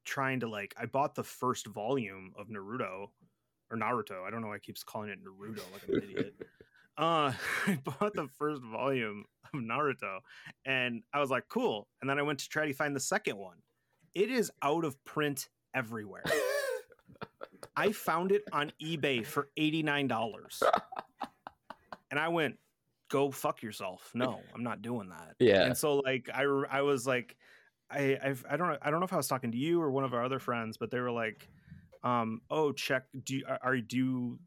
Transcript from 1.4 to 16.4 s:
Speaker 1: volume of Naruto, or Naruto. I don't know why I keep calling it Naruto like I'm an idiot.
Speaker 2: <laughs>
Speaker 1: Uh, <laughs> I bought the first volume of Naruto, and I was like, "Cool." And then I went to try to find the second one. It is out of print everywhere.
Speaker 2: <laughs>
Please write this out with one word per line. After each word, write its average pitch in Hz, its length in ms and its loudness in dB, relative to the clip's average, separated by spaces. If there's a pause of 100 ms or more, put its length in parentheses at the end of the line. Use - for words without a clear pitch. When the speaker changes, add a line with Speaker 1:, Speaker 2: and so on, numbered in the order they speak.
Speaker 1:
volume 101 680 -4
of 104 120 -12
Naruto, 101 600 -6 (640)
or 117 60 -4
Naruto. 107 480 -2
I 98 60 -8
don't 113 120 -6
know 107 60 -6
why 104 80 -8
I 98 40 -12
keep - 160 -14 (100)
calling 107 240 -8
it 95 140 -12
Naruto 98 480 -12
like 101 120 -16
I'm - 100 0
an 104 80 4
idiot. 98 380 -4
Speaker 2:
<laughs> - 40 -12 (540)
Speaker 1:
Uh, 156 340 2 (180)
<laughs> - 160 0
I 190 180 2
bought 202 320 -2
the 151 120 -2
first 147 340 -2
volume 113 640 -2 (180)
of 143 160 -8
Naruto, 117 600 -2 (440)
and 123 380 0 (100)
I 143 80 2
was 139 100 2
like, 123 180 0
"Cool." 151 400 0 (120)
And 135 100 0
then 139 80 2
I 143 40 4
went 147 180 0
to - 80 -8
try 156 180 0
to 135 80 0
find 143 220 0
the 135 40 -2
second 151 380 0
one. 92 200 -14 (560)
It 208 160 2
is 226 220 2 (100)
out 160 220 4
of 139 200 -4
print 147 440 -2 (260)
everywhere. 208 500 -6
Speaker 2:
<laughs> - 80 2 (1400)